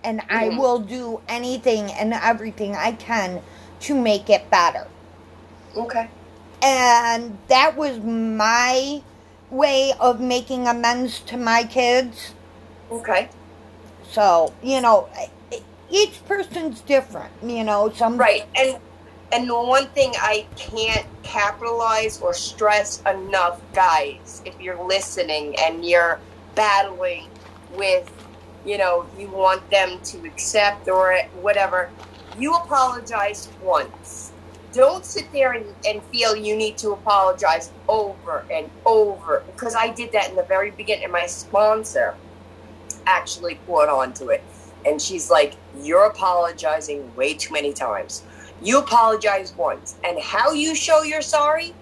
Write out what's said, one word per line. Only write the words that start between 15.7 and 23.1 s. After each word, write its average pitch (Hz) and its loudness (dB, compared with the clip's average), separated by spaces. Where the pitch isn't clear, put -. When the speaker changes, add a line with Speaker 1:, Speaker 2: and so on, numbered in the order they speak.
Speaker 1:
each 415 2
person's 330 -6
different, 262 -2
you 226 -6
know, 214 2
some 233 0
Speaker 2:
Right. 233 2
And, 262 0
and 247 -2
the 240 -2
one 262 2
thing 262 0
I 214 0
can't 220 -4
capitalize 220 -2
or 175 0
stress 208 0
enough, 190 0